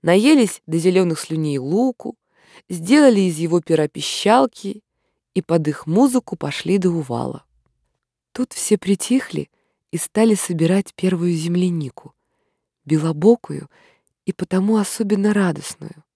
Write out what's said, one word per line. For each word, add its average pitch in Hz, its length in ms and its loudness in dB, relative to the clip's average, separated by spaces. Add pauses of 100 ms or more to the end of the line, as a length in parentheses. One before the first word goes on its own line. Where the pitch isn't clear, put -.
наелись 214 640 4
до 160 120 -2
зеленых 180 420 2
слюней 151 380 -4
луку, 214 580 -2 (520)
сделали 214 520 4
из 175 180 0
его 170 220 0
пера 156 260 0
пищалки 208 960 -2 (520)
и 185 60 0
под 160 280 0
их - 180 -8
музыку 240 500 0
пошли 151 420 -4
до 180 120 0
Увала. 127 540 -6 (880)
Тут 254 200 -8
все - 240 -2
притихли 190 760 -4 (400)
и 175 60 -10
стали 214 380 2
собирать 180 600 -2
первую 175 380 -2
землянику, 170 840 -4 (680)
белобокую 156 840 0 (560)
и 190 60 -4
потому 190 440 0
особенно 208 560 0
радостную. 165 720 -4 (120)